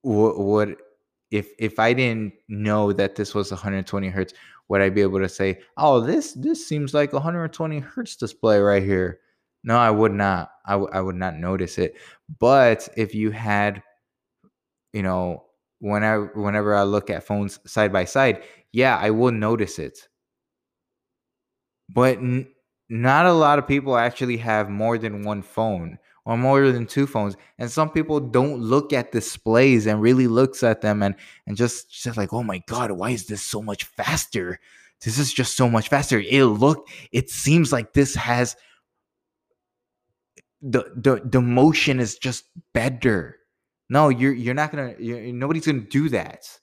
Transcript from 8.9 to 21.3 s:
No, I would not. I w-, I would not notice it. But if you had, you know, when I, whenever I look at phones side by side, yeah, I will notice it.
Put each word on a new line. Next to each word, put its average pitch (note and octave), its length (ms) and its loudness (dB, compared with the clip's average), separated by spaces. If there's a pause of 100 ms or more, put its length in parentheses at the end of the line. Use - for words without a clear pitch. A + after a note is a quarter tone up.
No, A2+ 120 0
I A#2 140 4
would G#2+ 240 2
not. G2 360 -2 (140)
I G2 80 -4
w-, G2 180 -2
I F#2+ 120 -2
would F#2 140 -4
not F2+ 200 -6
notice F2+ 400 -4
it. F2+ 200 -4 (440)
But B2 560 4
if G#2+ 180 -4
you G#2+ 180 -2
had, G#2 500 -2 (1120)
you G#2 80 -4
know, F#2 420 -4 (360)
when G#2 220 -2
I, A2 140 2
whenever G#2 580 -2
I G2+ 100 4
look G2+ 260 -2
at E2+ 120 -6
phones G2+ 380 -6 (100)
side G#2 220 0
by F#2 140 0
side, C3 380 0 (280)
yeah, B2 240 2
I G#2+ 140 0
will A#2 200 2
notice A2 480 -2
it. - 300 -12 (1800)